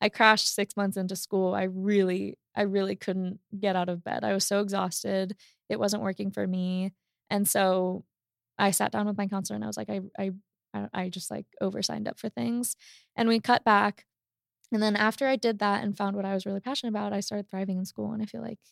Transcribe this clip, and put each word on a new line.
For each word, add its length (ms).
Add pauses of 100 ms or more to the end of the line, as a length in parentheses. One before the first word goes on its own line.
I 80
crashed 460
six 200
months 220
into 180
school. 400
I 100
really, 720 (180)
I 60
really 340
couldn't 440 (180)
get 180
out 140
of 120
bed. 220
I 80
was 140
so 140
exhausted. 760 (320)
It 100
wasn't 240
working 280
for 160
me. 480 (340)
And 180
so 580 (540)
I 120
sat 200
down 160
with 120
my 80
counselor 300
and 80
I 20
was 100
like, 140
"I, 100 (180)
I, 120 (420)
I, 220
I 140
just, 220
like, 160 (160)
oversigned 460
up 100
for 100
things." 480 (400)
And 120
we 120
cut 240
back. 400 (680)
And 100
then 120
after 320
I 100
did 240
that 220
and 140
found 200
what 80
I 100
was 120
really 140
passionate 300
about, 220
I 80
started 280
thriving 300
in 80
school. 260
And 100
I 40
feel 160
like 160 (140)